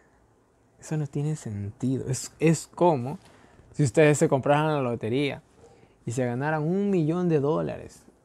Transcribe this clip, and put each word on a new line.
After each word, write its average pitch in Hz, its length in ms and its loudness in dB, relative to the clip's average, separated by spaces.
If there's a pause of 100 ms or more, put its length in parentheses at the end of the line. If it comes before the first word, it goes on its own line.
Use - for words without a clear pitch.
(800)
eso - 160 -6
no 151 100 -2
tiene 147 300 -4
sentido. 113 720 -6
Es, - 300 -6
es 160 360 2
como 156 440 2 (540)
si - 100 -2
ustedes 147 360 4
se 160 100 2
compraran 143 380 2
la 151 140 0
lotería 123 640 -4 (640)
y 123 60 -6
se 127 120 -2
ganaran 139 380 -2
un 196 280 0
millón 175 380 0
de 156 120 2
dólares 151 640 -4 (200)